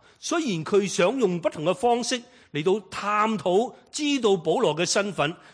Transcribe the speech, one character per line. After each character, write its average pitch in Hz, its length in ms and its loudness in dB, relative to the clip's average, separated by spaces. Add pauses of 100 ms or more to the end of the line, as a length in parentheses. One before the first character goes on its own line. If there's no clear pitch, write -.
(200)
雖 339 200 -2
然 196 240 -4
佢 202 240 2
想 190 320 0
用 180 200 0
不 302 100 -2
同 156 140 -8
嘅 175 100 2
方 240 300 0
式 233 180 -4 (300)
嚟 147 120 -4
到 190 160 2 (100)
探 208 480 0
討， 190 360 2 (180)
知 285 280 -2
道 208 160 4
保 165 220 0
羅 175 180 2
嘅 170 80 -2
身 202 300 0
份， 151 200 -2 (200)